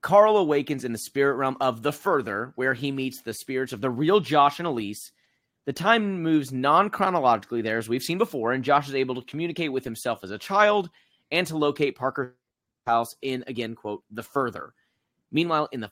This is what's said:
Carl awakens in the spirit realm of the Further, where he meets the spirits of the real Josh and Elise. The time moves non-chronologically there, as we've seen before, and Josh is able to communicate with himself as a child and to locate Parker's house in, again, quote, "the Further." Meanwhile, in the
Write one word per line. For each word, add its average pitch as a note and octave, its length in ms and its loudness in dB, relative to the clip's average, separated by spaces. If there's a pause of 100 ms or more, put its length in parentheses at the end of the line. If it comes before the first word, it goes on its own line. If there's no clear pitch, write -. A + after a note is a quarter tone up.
Carl G#3 360 6
awakens D3 460 0
in A#2+ 80 -4
the A2+ 60 -4
spirit C#3 380 0
realm C3+ 260 -2
of B2 200 0
the C#3+ 120 0
Further, B2+ 640 -2
where C3 180 0
he C#3 180 -4
meets C3 300 -6
the A2+ 120 -8
spirits C3 380 -6
of A2+ 100 -10
the C3 80 0
real D#3 300 2
Josh C#3+ 400 4
and E3+ 80 -4
Elise. A2 440 -6 (540)
The C#3 80 -6
time G3+ 500 0
moves D3+ 280 2
non-chronologically C#3+ 1080 2
there, A2 160 0
as A2 120 -4
we've B2+ 140 -2
seen E3+ 140 -4
before, C3+ 360 -2
and C3 100 -2
Josh C#3+ 260 2
is C3+ 60 -6
able B2+ 200 -2
to B2+ 60 -10
communicate D#3+ 500 -6
with C3 120 -4
himself A2+ 400 -6
as F#2+ 80 -10
a G#2+ 60 -8
child G#3 520 2 (420)
and F3 160 0
to D#3 100 -4
locate D3 400 2
Parker's B2+ 360 -4 (520)
house A#2 360 0
in, C3 260 -4
again, A#2 280 -6
quote, G#2 340 -8
"the A2+ 140 -12
Further." A#2 500 -4 (560)
Meanwhile, D#3 440 0
in B2 80 -6
the G#2 100 -10